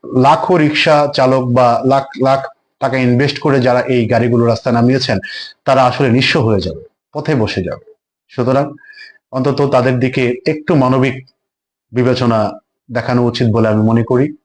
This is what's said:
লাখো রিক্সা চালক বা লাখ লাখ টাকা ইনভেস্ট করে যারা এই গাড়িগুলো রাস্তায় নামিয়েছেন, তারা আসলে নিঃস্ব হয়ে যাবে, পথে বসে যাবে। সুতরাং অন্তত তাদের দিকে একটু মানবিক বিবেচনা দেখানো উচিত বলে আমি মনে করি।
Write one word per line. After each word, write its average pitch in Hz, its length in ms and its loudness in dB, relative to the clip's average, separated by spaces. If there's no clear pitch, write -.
লাখো 156 420 2
রিক্সা 151 560 2
চালক 131 300 2
বা 120 320 2
লাখ 135 220 2
লাখ 135 260 0
টাকা 131 180 -4
ইনভেস্ট 131 420 0
করে 139 200 0
যারা 123 220 2
এই 123 260 0
গাড়িগুলো 117 380 2
রাস্তায় 117 300 0
নামিয়েছেন, 123 440 2
তারা 131 180 4
আসলে 127 260 0
নিঃস্ব 131 320 2
হয়ে 107 200 0
যাবে, 80 200 -10
পথে 151 220 -4
বসে 104 280 -2
যাবে। - 300 -12
সুতরাং 139 460 -2
অন্তত 135 400 -2
তাদের 127 280 2
দিকে 127 340 -2
একটু 156 280 -2
মানবিক 131 520 0
বিবেচনা 117 600 0
দেখানো 120 340 -2
উচিত 120 220 -2
বলে 110 200 0
আমি 107 160 0
মনে 113 200 2
করি। 127 420 0